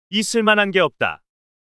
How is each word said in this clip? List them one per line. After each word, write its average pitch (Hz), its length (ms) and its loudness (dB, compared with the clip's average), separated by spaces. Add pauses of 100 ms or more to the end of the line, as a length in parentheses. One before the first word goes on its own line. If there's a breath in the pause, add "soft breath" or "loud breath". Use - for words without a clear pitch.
(120)
이 202 100 -2
쓸만한 208 480 0
게 185 100 0
없다. 107 440 -2 (400)